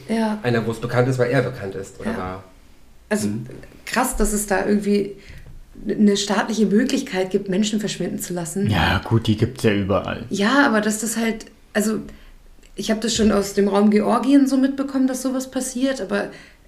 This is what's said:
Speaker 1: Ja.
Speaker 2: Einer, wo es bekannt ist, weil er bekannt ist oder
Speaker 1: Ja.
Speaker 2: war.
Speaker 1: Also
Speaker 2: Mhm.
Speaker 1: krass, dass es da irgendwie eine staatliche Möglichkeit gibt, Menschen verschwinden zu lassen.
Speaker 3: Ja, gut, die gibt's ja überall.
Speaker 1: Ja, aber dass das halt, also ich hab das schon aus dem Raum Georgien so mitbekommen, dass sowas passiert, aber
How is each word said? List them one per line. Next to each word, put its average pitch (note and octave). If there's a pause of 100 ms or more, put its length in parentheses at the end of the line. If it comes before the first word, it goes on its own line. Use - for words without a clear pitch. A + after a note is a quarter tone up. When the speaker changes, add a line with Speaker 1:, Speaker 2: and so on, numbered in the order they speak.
Speaker 1:
Ja. A3
Speaker 2:
Einer, A#2
wo A#2
es A2
bekannt A#2+
ist, C3
weil A#2+
er C3+
bekannt G2
ist -
oder A2
Speaker 1:
Ja. F#2
Speaker 2:
war. F#2 (640)
Speaker 1:
Also G#3
Speaker 2:
Mhm. B2 (380)
Speaker 1:
krass, B3+
dass G#3+
es G#3
da F#3+
irgendwie G3+ (760)
eine G3+
staatliche G#3
Möglichkeit F#3+
gibt, G3
Menschen G#3
verschwinden G3+
zu -
lassen. F3
Speaker 3:
Ja, F2+
gut, A2+
die G#2+
gibt's A2
ja A2
überall. F#2
Speaker 1:
Ja, A#3
aber A3
dass G#3+
das A3
halt, A3+ (260)
also G#3+ (720)
ich G#3
hab A3
das A3
schon G#3+
aus G3
dem G3+
Raum G3+
Georgien B3
so C4
mitbekommen, C4+
dass B3+
sowas C4
passiert, C4
aber G3+ (380)